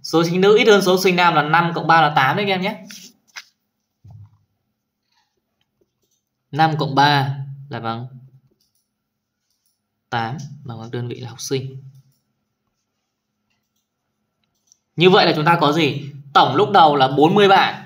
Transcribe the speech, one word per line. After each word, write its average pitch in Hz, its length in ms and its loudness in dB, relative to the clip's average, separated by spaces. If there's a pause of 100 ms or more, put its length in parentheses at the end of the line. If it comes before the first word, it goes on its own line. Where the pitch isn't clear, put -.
số 160 160 -2
học 170 100 0
sinh 180 120 -2
nữ 208 160 4
ít 247 100 2
hơn 202 140 6
số 180 100 0
học 185 120 0
sinh 185 120 0
nam 175 180 2
là 147 100 0
năm 165 320 0
cộng 156 120 -6
ba 165 140 4
là 151 140 0
tám 139 220 0
đấy 208 80 -4
các 196 80 -2
em 180 80 -4
nhé. 208 240 -8 (3750)
Năm 156 260 0
cộng 135 180 -6
ba 139 420 0 (320)
là 120 100 -10
bằng 113 280 -10 (2000)
tám, 117 280 -6 (260)
bằng 113 280 -16
đơn 120 160 -8
vị 120 120 -12
là 120 100 -14
học 120 120 -20
sinh. 131 420 -10 (3000)
Như 175 140 4
vậy 185 160 4
là 165 100 0
chúng 147 100 -2
ta 170 160 2
có 147 100 2
gì? 151 400 -4 (220)
Tổng 139 220 2
lúc 208 160 0
đầu 160 240 6
là 131 120 2
bốn 147 280 2
mươi 208 120 4
bạn, 165 380 2